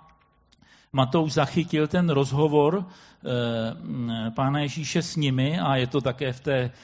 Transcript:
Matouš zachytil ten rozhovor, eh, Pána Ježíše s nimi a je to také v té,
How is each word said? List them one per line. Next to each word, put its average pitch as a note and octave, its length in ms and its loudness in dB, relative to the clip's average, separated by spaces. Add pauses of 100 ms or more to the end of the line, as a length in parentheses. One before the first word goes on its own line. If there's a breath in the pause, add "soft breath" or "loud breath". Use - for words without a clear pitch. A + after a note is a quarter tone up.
(920 soft breath)
Matouš C3+ 400 2
zachytil D3+ 560 0
ten F3 220 2
rozhovor, D3 720 2
eh, A#2 1500 -6
Pána C#3 300 0
Ježíše D3 420 -2
s - 140 -6
nimi C#3 440 0
a C#3 160 2
je B2+ 100 2
to C3+ 140 0
také B2+ 320 -2
v B2+ 80 -10
té, B2+ 300 0 (140 loud breath)